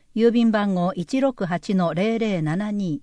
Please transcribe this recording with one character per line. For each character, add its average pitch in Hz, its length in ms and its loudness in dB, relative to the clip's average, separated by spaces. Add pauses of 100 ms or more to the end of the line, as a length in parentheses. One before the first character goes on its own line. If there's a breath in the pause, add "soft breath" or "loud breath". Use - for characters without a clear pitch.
(140)
郵 226 160 4
便 233 200 4
番 208 240 2
号 175 180 0
一 185 300 -4
六 262 240 0
八 175 280 -4
の 175 200 2
零 220 240 0
零 208 240 -2
七 180 280 -2
二、 190 320 -4